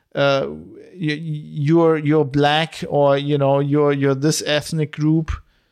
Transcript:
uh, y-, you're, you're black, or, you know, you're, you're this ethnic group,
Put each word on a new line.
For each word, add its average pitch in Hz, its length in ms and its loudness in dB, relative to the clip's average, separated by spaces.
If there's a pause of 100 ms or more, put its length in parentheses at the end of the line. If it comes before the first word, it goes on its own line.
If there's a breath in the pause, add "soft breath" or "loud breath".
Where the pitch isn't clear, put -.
(160)
uh, 139 320 0
y-, 151 720 -8
you're, 156 800 0
you're 151 280 2
black, 143 640 0
or, 143 300 2
you 143 200 -2
know, 139 220 2
you're, 143 320 2
you're 139 240 2
this 151 300 -2
ethnic 147 480 -2
group, 156 380 0 (400)